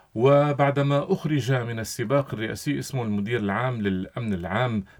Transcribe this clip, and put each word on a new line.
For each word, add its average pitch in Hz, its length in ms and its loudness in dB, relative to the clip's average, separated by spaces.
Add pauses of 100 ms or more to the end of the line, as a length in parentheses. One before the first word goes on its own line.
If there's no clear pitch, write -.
(160)
وبعدما 143 960 4
أخرج 147 400 0
من 120 260 -2
السباق 123 560 -2
الرئاسي 110 440 -4
اسم 131 220 -6
المدير 107 400 -2
العام 113 420 -2
للأمن 101 520 -2
العام 101 500 -2 (160)